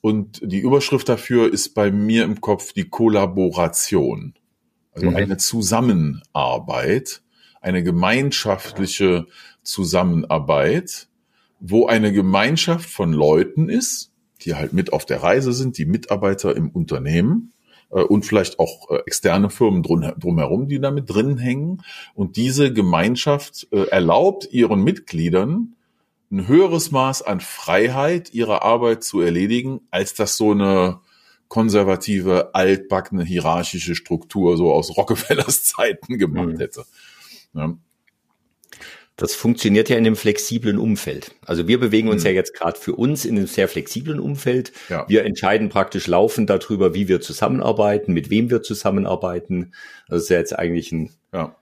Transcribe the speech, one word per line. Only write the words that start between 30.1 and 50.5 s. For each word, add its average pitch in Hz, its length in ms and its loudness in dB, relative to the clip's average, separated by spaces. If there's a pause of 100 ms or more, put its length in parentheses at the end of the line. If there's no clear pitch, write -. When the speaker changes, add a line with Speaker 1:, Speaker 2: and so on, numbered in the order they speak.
Speaker 1:
das - 220 -2
so 107 160 2
eine 98 480 2 (480)
konservative, 98 1080 2
altbackene, 95 680 0
hierarchische 85 720 -2
Struktur 87 600 -2
so 82 160 4
aus 82 240 0
Rockefellers - 680 -2
<laughs> - 0 -
Zeiten 117 540 -2
gemacht 87 320 -2
Speaker 2:
Mhm. 82 100 -8
Speaker 1:
hätte. - 240 -10 (720)
Ja. 78 200 -6 (1400)
Speaker 2:
Das - 180 -4
funktioniert 110 540 2
ja 123 80 4
in 113 80 4
einem 110 100 4
flexiblen 107 640 -2
Umfeld. 110 540 -4 (120)
Also 85 240 -2
wir 120 120 2
bewegen 110 280 2
uns 101 160 0
Speaker 1:
Hm. 95 60 2
Speaker 2:
ja 92 60 2
jetzt 92 180 -2
grad 85 240 -4
für - 160 -6
uns 143 320 -2
in 113 100 -2
einem 98 120 0
sehr 95 200 0
flexiblen - 520 -8
Umfeld. 127 520 -4 (180)
Speaker 1:
Ja. 85 200 -6
Speaker 2:
Wir 104 160 4
entscheiden 104 440 0
praktisch 98 360 -2
laufend 101 460 2
darüber, 95 420 2
wie 95 140 -2
wir 90 120 2
zusammenarbeiten, 104 960 0
mit 82 160 -2
wem 117 220 2
wir 113 100 2
zusammenarbeiten. 92 1120 -4 (340)
Das 85 160 -2
ist - 60 -8
ja 90 80 4
jetzt 82 200 -2